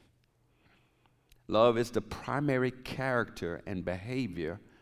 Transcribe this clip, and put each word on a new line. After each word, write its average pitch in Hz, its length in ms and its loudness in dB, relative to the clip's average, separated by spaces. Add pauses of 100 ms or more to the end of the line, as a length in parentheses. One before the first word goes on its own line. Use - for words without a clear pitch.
(1500)
Love 113 300 6
is 117 140 0
the 104 100 2
primary 127 720 0
character 117 920 -2
and 92 180 -4
behavior 92 760 -4 (220)